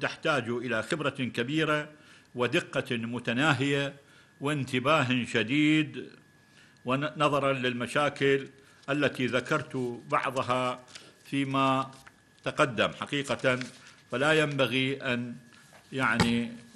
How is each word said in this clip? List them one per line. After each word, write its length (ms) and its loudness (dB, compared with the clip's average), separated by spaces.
تحتاج 480 -2
إلى 340 -2
خبرة 260 -2
كبيرة 800 -2
ودقة 640 0
متناهية 960 0
وانتباه 840 2
شديد 840 0
ونظرا 680 2
للمشاكل 920 0
التي 380 0
ذكرت 840 -2
بعضها 680 0
فيما 680 0
تقدم 560 2
حقيقة، 600 0
فلا 220 2
ينبغي 680 0
أن، 340 -4
يعني، 600 0